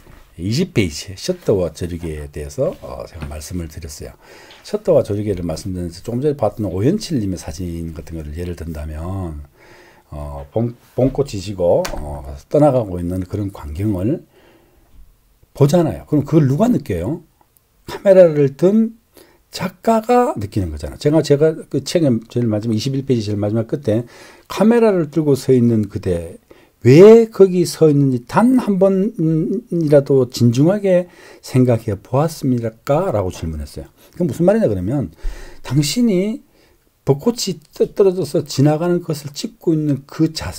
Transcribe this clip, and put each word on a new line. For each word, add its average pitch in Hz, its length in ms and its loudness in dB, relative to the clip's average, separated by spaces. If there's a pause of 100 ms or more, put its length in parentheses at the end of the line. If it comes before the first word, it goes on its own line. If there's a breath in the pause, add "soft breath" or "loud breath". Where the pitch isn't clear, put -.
(380 soft breath)
이십 120 360 -4
페이지 95 420 -4
셔터와 104 560 -4
조리개에 82 600 -10
대해서, 80 500 -6
어, 64 260 -14
제가 76 200 -14
말씀을 76 420 -10
드렸어요. 78 420 -16 (520 loud breath)
셔터와 185 400 0
조리개를 101 420 -4
말씀드렸는데 87 580 -8
조금 117 160 -6
전에 147 160 -2
봤던 107 300 -4
오연칠님의 104 720 -2
사진 85 560 -8
같은 80 240 -12
거를 73 200 -10
예를 87 200 -8
든다면, 80 840 -8 (680 soft breath)
어, 71 420 -12
봄, 117 240 -4 (200)
봄꽃이 - 340 0
지고, 98 540 0 (100)
어, 71 420 -12 (140)
떠나가고 127 500 2
있는 90 220 -4
그런 98 320 -6
광경을 95 720 -4 (1300 soft breath)
보잖아요. 143 540 2
그럼 147 180 0
그걸 151 220 4
누가 151 200 0
느껴요? 139 560 -2 (640)
카메라를 160 720 4
든 220 400 2 (540 soft breath)
작가가 226 840 0
느끼는 98 340 -4
거잖아요. 76 260 -12
제가, 151 240 2
제가 151 340 2 (140)
그 139 140 -4
책의 139 360 0 (100)
제일 120 160 -2
마지막, 110 300 -2
이십일 135 300 -4
페이지 120 180 0
제일 104 140 -4
마지막 104 300 -2
끝에 123 380 -2 (420 loud breath)
카메라를 208 640 2
들고 147 240 2
서 - 180 2
있는 117 340 4
그대, 87 500 -6 (460 soft breath)
왜 202 420 10
거기 185 400 4
서 - 240 2
있는지 139 380 2
단 247 320 4
한 202 200 0
번이라도 160 1500 2
진중하게 175 800 2 (340 loud breath)
생각해 123 600 0
보았습니까? 139 1120 -2
라고 98 200 -2
질문했어요. 78 540 -10 (260 soft breath)
그게 - 120 -6
무슨 165 220 -2
말이냐 208 220 2
그러면 104 440 -4 (520 loud breath)
당신이 185 800 -2 (640 soft breath)
벚꽃이 185 540 -2 (140)
떠-, - 200 -2
떨어져서 185 500 2
지나가는 170 580 0
것을 147 300 -8
찍고 - 420 -6
있는 147 320 -2
그 160 280 -2
자-, - 260 -10